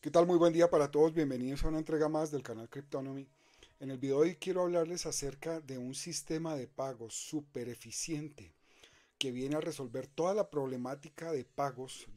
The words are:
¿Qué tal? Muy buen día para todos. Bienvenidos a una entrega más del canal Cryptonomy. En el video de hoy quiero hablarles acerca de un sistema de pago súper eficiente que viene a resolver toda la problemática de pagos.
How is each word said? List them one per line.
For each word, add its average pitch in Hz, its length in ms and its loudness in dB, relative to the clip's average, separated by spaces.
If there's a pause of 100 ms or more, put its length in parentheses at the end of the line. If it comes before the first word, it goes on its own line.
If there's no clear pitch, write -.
¿Qué 151 60 -4
tal? 170 160 8
Muy 180 100 6
buen 170 160 8
día 170 160 6
para 147 220 4
todos. 156 240 6
Bienvenidos 135 500 0
a 165 40 4
una 160 100 0
entrega 156 320 2
más 156 200 0
del 139 120 -4
canal 117 260 -10
Cryptonomy. 139 580 -8 (540)
En 135 100 -8
el 131 60 -6
video 135 240 4
de 160 80 8
hoy 185 80 -4
quiero 185 240 -2
hablarles 175 460 0
acerca 151 560 -4
de 131 160 -10
un 127 160 -6
sistema 160 640 -4
de 127 120 -6
pago 123 400 -6
súper 131 640 -6
eficiente 120 800 -8 (640)
que 131 160 -2
viene 135 240 -2
a 156 60 -2
resolver 131 440 -6
toda 175 280 0
la 202 160 0
problemática 139 840 -6
de 147 140 -4
pagos. 131 600 -6 (100)